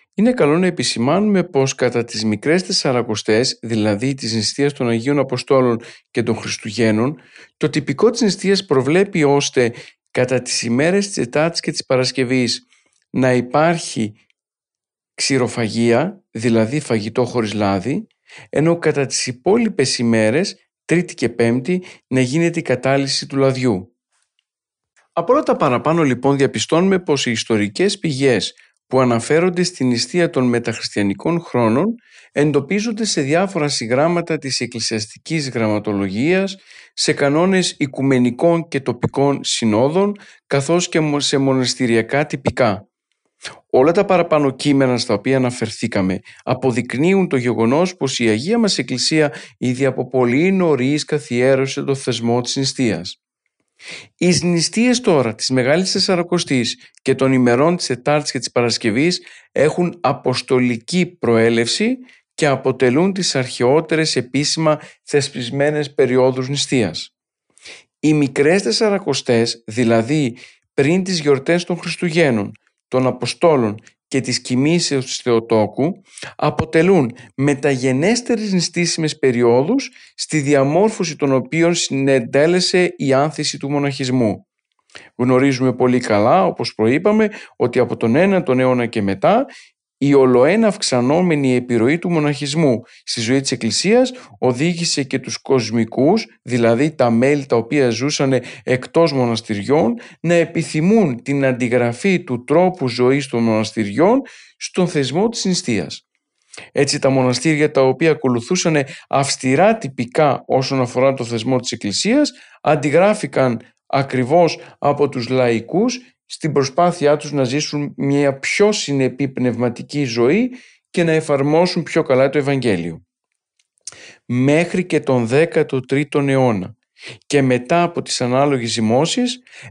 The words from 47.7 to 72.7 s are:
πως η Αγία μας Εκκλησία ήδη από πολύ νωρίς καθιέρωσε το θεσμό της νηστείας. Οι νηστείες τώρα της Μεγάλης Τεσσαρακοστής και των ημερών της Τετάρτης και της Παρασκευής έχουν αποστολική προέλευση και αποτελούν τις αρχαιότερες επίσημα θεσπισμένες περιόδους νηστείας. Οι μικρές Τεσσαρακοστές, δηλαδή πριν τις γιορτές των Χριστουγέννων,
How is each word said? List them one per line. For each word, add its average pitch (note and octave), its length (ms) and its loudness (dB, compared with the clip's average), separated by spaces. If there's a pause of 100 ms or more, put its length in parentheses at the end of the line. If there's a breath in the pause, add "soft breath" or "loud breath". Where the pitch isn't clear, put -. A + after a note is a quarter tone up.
πως C3+ 240 -4
η A#2 80 0
Αγία C3+ 300 0
μας A3 200 0
Εκκλησία C#3+ 560 -2 (240 loud breath)
ήδη B2+ 280 -2
από C3 220 -2
πολύ C3 440 2
νωρίς D3 540 0
καθιέρωσε C3+ 800 0
το C#3 120 -2
θεσμό A#2 460 -2
της - 140 -6
νηστείας. A2+ 640 -4 (960 loud breath)
Οι F3 260 2
νηστείες A3 580 0
τώρα B2+ 340 2
της - 140 -6
Μεγάλης C3+ 420 2
Τεσσαρακοστής F3 840 -2 (240 soft breath)
και C3 140 2
των C3 160 2
ημερών C3 460 4
της - 80 -8
Τετάρτης C#3+ 460 -2
και C3+ 80 -6
της - 120 -10
Παρασκευής B2 720 0 (300 loud breath)
έχουν E3+ 500 0
αποστολική B2+ 1040 0
προέλευση A#2 920 0 (360 loud breath)
και D#3 140 0
αποτελούν C3+ 680 2
τις F#3 220 -4
αρχαιότερες D3+ 800 0
επίσημα C#3+ 640 -2 (240 loud breath)
θεσπισμένες C#3 920 -2
περιόδους B2+ 560 2
νηστείας. C3 640 -2 (840 loud breath)
Οι D3+ 140 2
μικρές D3 480 2
Τεσσαρακοστές, D3+ 1080 0
δηλαδή A#2 720 0 (360 loud breath)
πριν E3+ 300 2
τις F#3 160 -4
γιορτές E3 440 2
των F3 140 -4
Χριστουγέννων, D#3 720 0 (360)